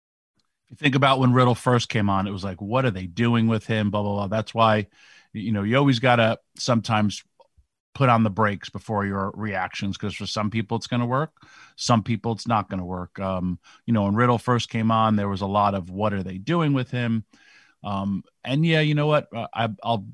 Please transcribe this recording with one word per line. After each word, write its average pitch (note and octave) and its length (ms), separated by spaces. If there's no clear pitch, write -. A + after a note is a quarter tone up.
If - 60
you A#2 60
think C#3+ 180
about C#3 240
when B2+ 140
Riddle B2 220
first B2 340
came G#2 200
on, G2 180
it G2 40
was F#2 120
like, F#2 180
"What A#2+ 240
are A#2 60
they F#2 160
doing A#2 400
with A2+ 180
him?" G#2+ 240
Blah, G#2 140
blah, G2+ 100
blah. G2+ 140
That's G#2+ 260
why, A2 340
you G#2+ 180
know, G2+ 120
you A2+ 140
always C#3 220
gotta A#2 380
sometimes G#2+ 680
put C3+ 140
on A#2 120
the A2 80
brakes G2+ 400
before G#2 340
your G2 300
reactions, G2 640
'cause G2+ 160
for G2 140
some G#2+ 240
people A2 260
it's - 80
gonna A#2+ 220
work, C3+ 260
some A#2 280
people A2+ 300
it's G#2+ 140
not A2 220
gonna F#2+ 160
work. F2+ 340
Um, F#2 380
you A#2 60
know, G#2+ 100
when G2+ 100
Riddle A#2+ 240
first A#2+ 320
came A2+ 220
on, A2 240
there G2+ 120
was G2 140
a G2 60
lot G2+ 260
of, F#2 160
"What G2+ 240
are G2 80
they F#2 160
doing D3+ 360
with B2+ 180
him?" A#2 340
Um, G2 400
and C#3+ 220
yeah, D#3+ 160
you D3+ 120
know D3 140
what? D3+ 260
Uh, A2+ 200
I, A2+ 160
I'll G#2+ 300